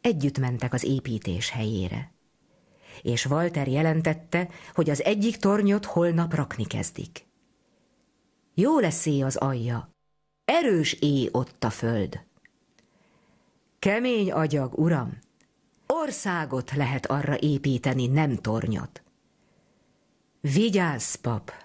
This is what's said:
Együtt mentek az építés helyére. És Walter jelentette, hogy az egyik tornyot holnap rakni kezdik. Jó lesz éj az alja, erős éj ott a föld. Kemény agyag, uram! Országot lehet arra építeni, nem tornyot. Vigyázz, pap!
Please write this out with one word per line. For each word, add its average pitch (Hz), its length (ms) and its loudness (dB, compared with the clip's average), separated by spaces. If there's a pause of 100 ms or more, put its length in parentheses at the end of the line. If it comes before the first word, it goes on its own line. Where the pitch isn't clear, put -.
Együtt 143 380 0
mentek 127 340 -2
az 123 120 -2
építés 113 640 -2
helyére. 107 600 -4 (920)
És 120 240 -2
Walter 151 420 0
jelentette, 160 800 0 (260)
hogy 156 160 2
az 139 120 0
egyik 214 340 2
tornyot 202 480 2
holnap 170 500 0
rakni 135 300 -2
kezdik. - 640 -8 (1300)
Jó 285 240 4
lesz 165 280 2
éj 139 160 2
az 131 140 0
alja, 120 540 -2 (540)
erős 247 480 2
éj 139 380 2
ott - 340 -2
a 113 60 0
föld. 113 540 -2 (1500)
Kemény 220 540 0
agyag, 143 460 -2
uram! 139 400 0 (680)
Országot 175 880 -2
lehet 135 320 0
arra 143 320 0
építeni, 135 680 0
nem 139 300 2
tornyot. 110 680 -4 (1400)
Vigyázz, 170 720 2
pap! - 380 -4 (120)